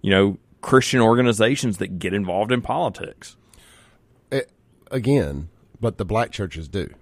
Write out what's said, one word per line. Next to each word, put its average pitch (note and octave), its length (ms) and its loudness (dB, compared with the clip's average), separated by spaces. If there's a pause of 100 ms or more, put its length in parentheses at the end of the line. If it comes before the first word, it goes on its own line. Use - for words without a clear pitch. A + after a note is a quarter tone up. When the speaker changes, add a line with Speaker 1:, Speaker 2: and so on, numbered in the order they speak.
Speaker 1:
you G2 100 -2
know, G2 280 4 (240)
Christian C3 380 4
organizations A#2 760 2
that F#2 200 -6
get F#2 160 -4
involved G2+ 380 -2
in B2 100 -2
politics. - 760 -8 (920)
Speaker 2:
It, C3+ 200 -4 (400)
again, G2+ 600 0 (280)
but A2+ 200 -4
the G2+ 80 -4
black A2+ 240 -2
churches E2 380 -10
do. F2+ 200 -6 (140)